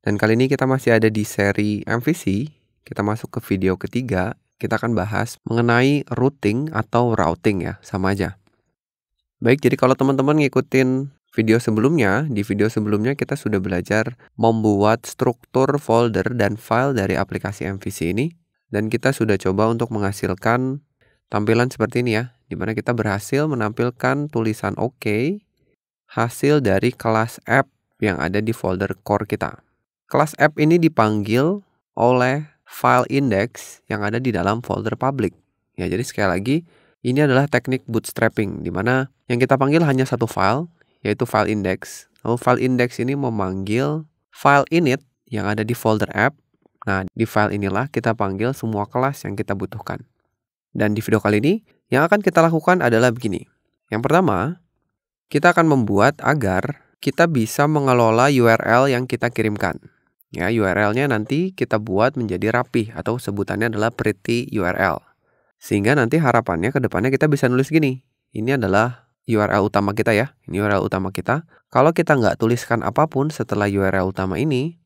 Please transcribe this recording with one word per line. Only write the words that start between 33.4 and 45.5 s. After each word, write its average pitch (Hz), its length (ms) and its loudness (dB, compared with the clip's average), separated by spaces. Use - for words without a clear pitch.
yang 104 160 -4
ada 117 160 -4
di 127 80 0
dalam 101 320 -2
folder 101 320 -4
public. 123 400 -2
Ya, 90 160 -4
jadi 95 160 -2
sekali 101 240 -2
lagi, 110 260 -2
ini 127 160 0
adalah 143 320 2
teknik 131 400 -2
bootstrapping, 110 720 -2
di 87 80 -6
mana 127 400 0
yang 123 160 2
kita 131 160 2
panggil 147 240 2
hanya 131 240 2
satu 120 240 -2
file, 120 400 0
yaitu 113 240 -2
file 107 240 0
index. 95 560 -4
Lalu 117 160 -2
file 123 240 2
index 123 400 0
ini 139 160 -2
memanggil 117 880 -2
file 143 400 4
init 160 320 2
yang 104 160 -4
ada 107 240 -2